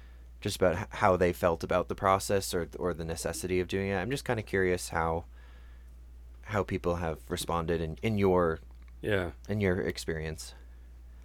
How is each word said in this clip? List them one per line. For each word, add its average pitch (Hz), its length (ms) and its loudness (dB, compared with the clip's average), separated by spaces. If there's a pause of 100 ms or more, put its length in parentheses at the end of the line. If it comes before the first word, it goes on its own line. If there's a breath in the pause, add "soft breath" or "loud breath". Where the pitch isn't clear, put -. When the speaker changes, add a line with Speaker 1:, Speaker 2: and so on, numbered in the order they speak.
(400 soft breath)
Speaker 1:
just 104 160 -4
about 90 240 4
h-, 107 100 -4
how 98 260 6
they 87 160 4
felt 87 320 2
about 90 260 2
the 101 60 -4
process 98 600 2
or, 85 120 -2 (120)
or 87 160 0
the 82 100 -6
necessity 82 540 -2
of 90 80 0
doing 98 220 0
it? 98 80 2
I'm 92 120 -2
just 139 160 -6
kinda 113 160 0
curious 92 480 0
how, 82 360 0 (1160 soft breath)
how 104 200 0
people 87 320 0
have 82 240 -2 (100)
responded 85 520 0
in, 80 200 -6
in 110 160 0
your, 90 420 4 (420)
Speaker 2:
Yeah. 92 300 0 (160)
Speaker 1:
in 104 140 -2
your 95 180 4
experience. 80 760 -4 (680 soft breath)